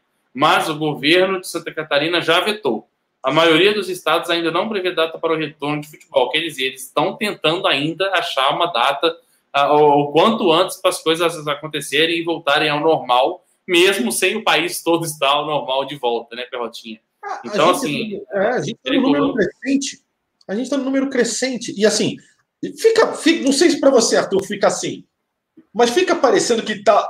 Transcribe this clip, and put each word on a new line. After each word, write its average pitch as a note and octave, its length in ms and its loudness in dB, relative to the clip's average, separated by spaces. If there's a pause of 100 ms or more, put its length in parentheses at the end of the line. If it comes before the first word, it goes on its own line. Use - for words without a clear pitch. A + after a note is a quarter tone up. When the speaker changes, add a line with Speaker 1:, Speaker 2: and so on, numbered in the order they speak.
(340)
Speaker 1:
mas E3 360 2
o D3+ 80 -4
governo D#3 640 0
de - 60 -14
Santa D#3+ 260 -10
Catarina D#3 480 -2
já D#3+ 180 2
vetou. F3+ 480 -4 (340)
A C3 100 -2
maioria E3 420 4
dos G3 160 -4
estados E3+ 400 -2
ainda E3+ 220 0
não F#3 180 -2
prevê F#3 240 -4
data D#3+ 240 -2
para D#3+ 160 -2
o D#3+ 40 0
retorno D3+ 440 -6
de D3+ 80 -16
futebol. - 400 -2
Quer D3+ 100 0
dizer, D3 280 -4
eles - 180 -10
estão E3+ 300 -2
tentando F#3+ 520 -2
ainda D#3+ 460 -2
achar D3 420 0
uma F3 120 0
data, C#3+ 480 0 (360)
ah, C#3+ 240 2
o, D3 280 6
o A2+ 80 -4
quanto G3+ 400 2
antes F3 260 2
para F#3 120 0
as - 120 -4
coisas D#3+ 460 -2
acontecerem D3+ 720 -2
e E3 40 -6
voltarem D3+ 460 0
ao D3 100 0
normal, D3 640 2 (240)
mesmo F#3+ 440 2
sem F#3+ 240 -2
o A3 80 -6
país E3+ 400 0
todo E3 220 0
estar C#3+ 240 -2
ao D3 160 0
normal C3+ 400 -4
de D3 100 -12
volta, A#2 400 -4
né, B2 80 -10
Perrotinha? A#2 560 -10 (240)
Speaker 2:
Ah, G4+ 120 -8
a - 120 -14
Speaker 1:
Então, C#3+ 280 2
Speaker 2:
gente - 100 -4
Speaker 1:
assim, A#2 360 -6 (100)
Speaker 2:
é, G3 160 -4
a B3 140 -2
gente D3+ 140 -8
tá - 180 -8
no C4+ 80 2
Speaker 1:
perigoso. C4+ 120 2
Speaker 2:
número C#4 220 0
crescente. C4+ 680 -2 (440)
A F#3 100 -6
gente A#3+ 140 -6
tá C#4+ 80 -2
no B3+ 60 -4
número C4+ 260 -2
crescente. B3 680 -2
E, G3+ 80 2
assim, G#3 320 0 (600)
fica, A4+ 360 4
fica, C#4 320 0
não C4+ 80 4
sei E4+ 160 4
se - 100 2
pra C#4 100 4
você, A3+ 280 4
Arthur, F3+ 260 0
fica G3+ 240 -2
assim, - 380 -4 (680)
mas A#3 180 2
fica F4+ 220 0
parecendo A3+ 500 2
que G#3 200 -8
tá, G#3+ 260 4